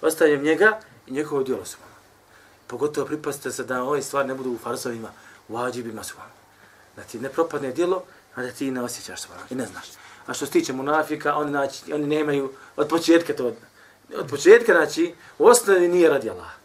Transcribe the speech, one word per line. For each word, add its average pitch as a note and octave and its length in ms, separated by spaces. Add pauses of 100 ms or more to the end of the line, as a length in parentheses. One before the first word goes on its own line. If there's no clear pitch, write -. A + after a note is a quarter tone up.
ostavljam D#3 420
njega D#3+ 360 (280)
i - 60
njegovo C#3+ 300
djelo, A#2+ 220
subhanahu. - 360 (680)
Pogotovo C#3 400
pripazite C#3+ 460
se B2+ 120
da B2+ 180
ove C#3 200
stvari C3+ 260
ne C3 60
budu C3 160
u A#2 80
farzovima, A#2 500 (400)
u G#2+ 60
vađibima, A#2 480
subhanahu. - 340 (600)
Da - 60
ti - 160
ne C3 100
propadne C#3 440
djelo, F3+ 300 (320)
a B2+ 80
da B2 80
ti C3+ 200
ne B2+ 120
osjećaš, A#2+ 400
subhanahu, - 280
i - 40
ne B2+ 120
znaš. F#2+ 200 (400)
A B2 80
što C#3 120
se - 60
tiče E3 200
munafika, D3 640
oni, D3 140
znači, C#3+ 420
oni D3+ 140
nemaju C#3+ 460 (240)
od D3 120
početka E3 440
to, B2 200 (640)
od D#3 140
početka, A3+ 420
znači, E3 420 (240)
u D3+ 80
osnovi G3 420
nije F3 200
radi B2+ 220
Allaha. - 240 (100)